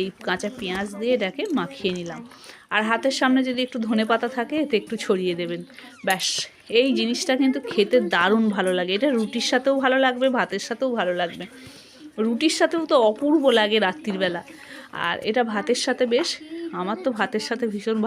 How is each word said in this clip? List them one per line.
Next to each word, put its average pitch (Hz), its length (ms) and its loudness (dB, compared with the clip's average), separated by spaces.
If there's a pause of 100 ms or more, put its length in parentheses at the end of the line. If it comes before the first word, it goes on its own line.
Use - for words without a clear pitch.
এই 190 60 -2 (200)
কাঁচা 185 320 -2
পেঁয়াজ 196 300 -6 (120)
দিয়ে 240 180 0
এটাকে 196 240 -4 (160)
মাখিয়ে 180 400 -4
নিলাম। 170 240 -10 (520)
আর 208 160 2
হাতের 269 300 0
সামনে 262 280 4
যদি 247 180 -2
একটু 247 120 -6 (100)
ধনেপাতা 226 480 2
থাকে 247 280 -4
এতে 294 180 -4
একটু - 120 -8 (100)
ছড়িয়ে 185 360 0
দেবেন। 170 200 -6 (460)
ব্যাস, 185 200 0 (540)
এই 269 80 6 (100)
জিনিসটা 240 340 0 (100)
কিন্তু 269 160 4 (120)
খেতে 214 260 4 (180)
দারুণ 202 300 6 (120)
ভালো 185 220 2
লাগে, 180 200 -2
এটা 269 100 2 (100)
রুটির 220 320 -2
সাথেও 262 240 2 (100)
ভালো 262 200 4
লাগবে, 254 220 2 (120)
ভাতের 190 300 -2
সাথেও 254 300 -2
ভালো 180 220 0
লাগবে। 175 240 -4 (800)
রুটির 240 340 2
সাথেও 330 320 2
তো 311 60 6 (140)
অপূর্ব 285 320 2 (160)
লাগে 214 280 2
রাত্রিবেলা, 185 560 -2 (640)
আর 170 100 -2 (140)
এটা 240 120 2 (100)
ভাতের 208 340 -2
সাথে 254 180 0 (100)
বেশ, 330 140 2 (520)
আমার 196 240 -4
তো 269 40 0 (100)
ভাতের 214 300 -2
সাথে 233 160 -4 (100)
ভীষণ 220 320 -4